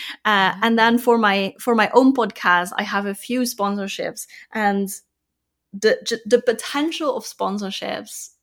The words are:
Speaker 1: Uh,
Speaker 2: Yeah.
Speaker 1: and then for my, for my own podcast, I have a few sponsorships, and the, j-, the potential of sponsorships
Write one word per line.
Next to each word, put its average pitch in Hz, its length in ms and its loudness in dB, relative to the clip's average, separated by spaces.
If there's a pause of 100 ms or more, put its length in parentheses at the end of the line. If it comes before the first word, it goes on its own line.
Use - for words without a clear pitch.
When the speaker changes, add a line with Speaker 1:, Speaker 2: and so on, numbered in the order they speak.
(240)
Speaker 1:
Uh, - 0 -
Speaker 2:
Yeah. 190 380 2
Speaker 1:
and 226 160 4
then 233 180 6
for 233 220 4
my, 196 420 2
for 233 140 0
my 214 180 4
own 262 220 6
podcast, 190 640 0
I 196 40 -4
have 202 220 -4
a 196 100 -4
few 247 280 -4
sponsorships, 202 840 -4 (280)
and 202 340 0 (880)
the, 214 320 2
j-, 233 180 -2
the 233 160 4
potential 294 760 -2
of 220 100 -8
sponsorships - 1040 -8 (120)